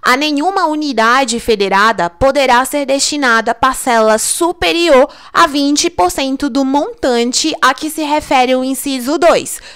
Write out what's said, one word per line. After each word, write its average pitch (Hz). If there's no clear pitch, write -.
A 247
nenhuma 311
unidade 254
federada 196
poderá 262
ser 285
destinada 254
parcela 226
superior 330
a 330
vinte 285
por 359
cento 269
do 269
montante 269
a 254
que 311
se 311
refere 285
o 254
inciso 269
dois, 269